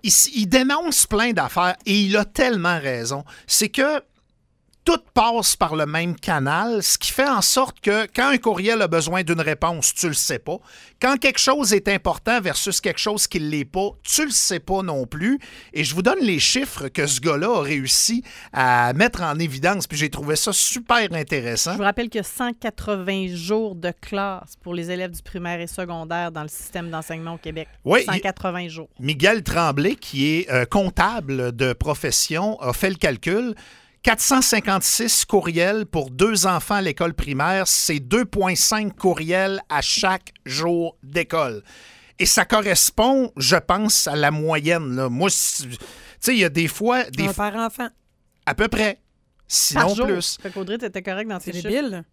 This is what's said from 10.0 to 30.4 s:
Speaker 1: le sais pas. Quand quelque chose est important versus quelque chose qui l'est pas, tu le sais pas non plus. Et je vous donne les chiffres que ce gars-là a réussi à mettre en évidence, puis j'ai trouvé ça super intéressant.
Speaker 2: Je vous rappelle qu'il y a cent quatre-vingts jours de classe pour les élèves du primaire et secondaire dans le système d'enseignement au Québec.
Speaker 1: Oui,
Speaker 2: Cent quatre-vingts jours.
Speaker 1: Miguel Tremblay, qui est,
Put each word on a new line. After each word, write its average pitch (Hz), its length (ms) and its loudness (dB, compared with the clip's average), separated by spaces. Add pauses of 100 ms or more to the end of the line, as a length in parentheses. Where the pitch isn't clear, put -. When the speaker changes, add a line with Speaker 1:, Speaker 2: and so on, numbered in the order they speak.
Speaker 1:
le 151 80 0
sais 131 240 -2
pas. 170 200 -6 (420)
Quand 262 180 4
quelque 262 220 2
chose 262 320 4
est 196 160 4
important 202 520 0
versus 180 400 -2
quelque 175 200 -2
chose 214 260 0
qui - 140 -2
l'est 151 240 -2
pas, 190 240 -2 (160)
tu - 220 0
le 269 40 -6
sais 185 300 0
pas 190 240 -2
non 143 200 -2
plus. 202 360 -2 (320)
Et 151 100 -2
je 143 100 -2
vous 180 100 -2
donne 359 180 2
les 196 180 2
chiffres 254 480 0
que 147 220 -2
ce 135 100 0
gars-là 151 300 0
a 208 140 2
réussi 147 600 0 (300)
à 123 400 4
mettre 190 300 2
en 151 180 -2
évidence, 165 480 -2
puis 151 100 -6
j'ai 151 100 0
trouvé 147 280 -4
ça 202 160 0
super 233 600 0
intéressant. 143 600 -2
Speaker 2:
Je 196 60 -6
vous 202 40 -4
rappelle 208 260 -2
qu'il 226 120 -4
y 190 40 -8
a - 40 -10
cent 240 240 -4
quatre-vingts 190 840 -6
jours 196 400 -2
de 175 260 -6
classe 196 600 -6
pour 175 100 -10
les 175 200 -6
élèves 180 180 -4
du 165 120 -14
primaire 175 380 -8
et 170 60 -8
secondaire 170 640 -6
dans 160 120 -10
le 151 60 -10
système 170 420 -10
d'enseignement 165 440 -8
au 160 40 -14
Québec. 160 280 -10 (180)
Speaker 1:
Oui, 226 200 4
Speaker 2:
Cent 196 160 0
quatre-vingts 180 480 -4
jours. 160 200 -14 (120)
Speaker 1:
Miguel 156 420 2
Tremblay, 151 540 2
qui 139 300 -2 (100)
est, 175 160 -2